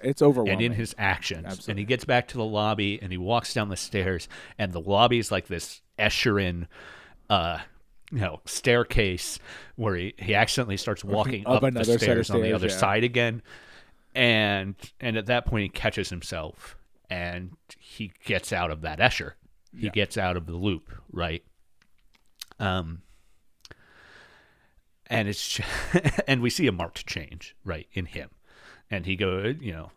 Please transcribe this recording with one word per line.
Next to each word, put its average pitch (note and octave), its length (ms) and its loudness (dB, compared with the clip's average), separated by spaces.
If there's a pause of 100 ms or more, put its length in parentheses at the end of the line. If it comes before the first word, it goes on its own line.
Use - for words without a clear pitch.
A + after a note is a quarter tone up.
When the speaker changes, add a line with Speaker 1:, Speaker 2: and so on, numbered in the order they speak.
Speaker 1:
it's C#3 200 0
Speaker 2:
And D3 80 10
Speaker 1:
overwhelming. A2 340 2
Speaker 2:
in A#2+ 80 0
his A2+ 240 -4
actions. F#2+ 480 -2
Speaker 1:
Absolutely. F#2+ 280 -10
Speaker 2:
And G2 60 -4
he G2+ 60 -4
gets A#2+ 220 0
back B2 220 2
to - 100 -8
the A2+ 60 0
lobby, G#2+ 580 0
and F#2 100 -6
he F#2 60 -4
walks G#2+ 340 0
down G#2+ 160 0
the F#2+ 80 -4
stairs, F#2 500 -2 (320)
and G2 140 -2
the E2 80 -4
lobby G#2+ 380 6
is A2 120 -2
like F#2+ 180 0
this - 340 -8 (160)
Escherin, G2 680 2 (640)
uh, E2+ 300 2 (520)
you C3+ 100 -4
know, E2+ 260 -4
staircase A#2+ 920 2 (380)
where A2 180 0
he, F2+ 240 -4
he G2+ 160 0
accidentally G#2+ 440 2
starts - 260 -4
Speaker 1:
<laughs> - 0 -
Speaker 2:
walking G#2+ 420 0
Speaker 1:
Up B2 100 6
Speaker 2:
up A2 40 6
the C#3 60 4
Speaker 1:
another A#2+ 180 2
set A2+ 100 4
of A#2 60 4
Speaker 2:
stairs A#2 300 2
on A#2 100 4
the A2 60 2
Speaker 1:
stairs, A2 100 2
Speaker 2:
other - 120 0
Speaker 1:
yeah. F#2+ 100 0
Speaker 2:
side G#2+ 260 4
again. A#2+ 380 0 (720)
And, G#2 600 4 (260)
and A#2 180 -2
at G#2 80 -4
that A#2+ 180 2
point, A2 200 2
he F#2 40 -4
catches G#2+ 400 -2
himself, - 680 -10 (340)
and F2+ 420 -6 (260)
he - 320 -12 (140)
gets - 280 -2
out F2 200 -2
of D#2 80 -8
that D#2 200 -8
Escher. G#2+ 320 2 (440)
He - 100 -6
Speaker 1:
Yeah. G2+ 40 -2
Speaker 2:
gets G2+ 260 -2
out F#2 220 0
of D#2+ 80 -8
the E2+ 100 -8
loop, F#2 340 -4 (220)
right? E2+ 320 -6 (1160)
Um, F2+ 440 -2 (2000)
and A2+ 220 0
it's - 200 -4
ju-, - 140 -4 (320)
<laughs> - 320 4
and C3+ 160 4
we A#2+ 80 4
see D#3 160 2
a A2+ 60 4
marked E2+ 340 -6
change, - 480 -10 (100)
right, E2+ 280 -6
in F2+ 140 -4
him. - 240 -12 (600)
And F#2 140 -4
he F#2+ 120 -2
go, F#2+ 440 0
you B2 120 -6
know, D#2+ 240 -12